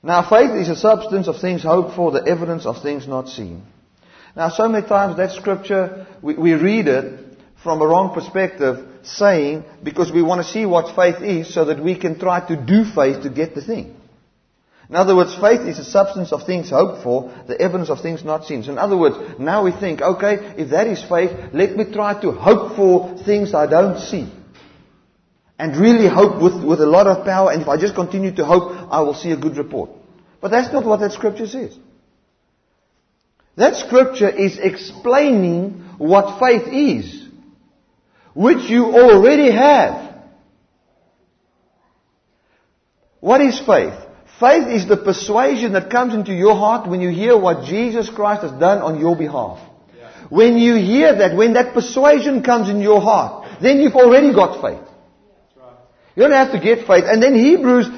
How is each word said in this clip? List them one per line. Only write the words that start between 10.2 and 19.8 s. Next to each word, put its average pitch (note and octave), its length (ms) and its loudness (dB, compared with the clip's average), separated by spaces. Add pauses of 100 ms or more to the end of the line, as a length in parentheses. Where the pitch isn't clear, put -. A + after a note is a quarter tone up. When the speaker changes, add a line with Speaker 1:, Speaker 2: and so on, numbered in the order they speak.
Speaker 1:
want F3 200 0
to E3+ 60 -8
see A3 180 -6
what E3+ 300 -2
faith F3+ 260 0
is E3+ 320 -6
so D#3+ 120 0
that D3 180 -4
we F3+ 160 -4
can D#3+ 180 -6
try F3+ 300 -4
to E3 80 -4
do F3+ 300 0
faith C#3 380 -2
to C#3 60 -8
get D3+ 240 -6
the C#3+ 80 -12
thing. E3+ 360 -12 (920)
In D3 60 -10
other F#3+ 200 2
words, F3+ 200 2
faith A#3 260 2
is E3+ 160 -10
the C#3+ 60 -14
substance G3 480 -2
of D3 140 -8
things F3+ 240 -6
hoped E3 340 -2
for, B2+ 300 -4 (140)
the B2 120 -10
evidence F3 300 -2
of C#3 120 -6
things E3 220 -10
not D#3 220 -6
seen. B2+ 180 -10
So C#3 80 -12
in C3 60 -10
other G3 200 -2
words, E3 420 -2
now F3+ 240 -2
we F#3 80 0
think, F3+ 300 -8